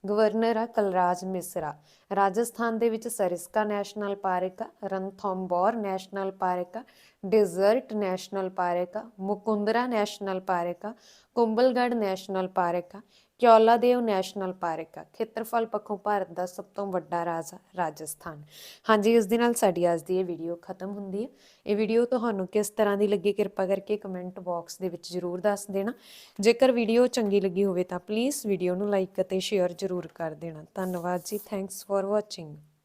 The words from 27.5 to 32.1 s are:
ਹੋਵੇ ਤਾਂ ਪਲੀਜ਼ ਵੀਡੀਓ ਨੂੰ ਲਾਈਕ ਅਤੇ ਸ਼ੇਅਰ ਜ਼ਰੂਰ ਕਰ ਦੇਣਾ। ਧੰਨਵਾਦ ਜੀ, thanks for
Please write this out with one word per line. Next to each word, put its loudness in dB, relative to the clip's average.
ਹੋਵੇ 0
ਤਾਂ -6
ਪਲੀਜ਼ -2
ਵੀਡੀਓ 0
ਨੂੰ -2
ਲਾਈਕ 0
ਅਤੇ 0
ਸ਼ੇਅਰ 0
ਜ਼ਰੂਰ -6
ਕਰ -8
ਦੇਣਾ। -12
ਧੰਨਵਾਦ -4
ਜੀ, -6
thanks -8
for 0